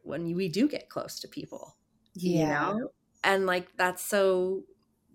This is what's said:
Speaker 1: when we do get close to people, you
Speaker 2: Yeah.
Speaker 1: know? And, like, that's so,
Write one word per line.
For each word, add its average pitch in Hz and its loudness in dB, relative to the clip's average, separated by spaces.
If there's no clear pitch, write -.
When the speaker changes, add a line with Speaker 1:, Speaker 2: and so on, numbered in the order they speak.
Speaker 1:
when 170 -4
we 190 0
do 196 2
get - -10
close - -8
to - -14
people, - -14
you 175 2
Speaker 2:
Yeah. 156 2
Speaker 1:
know? 240 -4
And, 190 4
like, 180 -2
that's 185 0
so, 190 2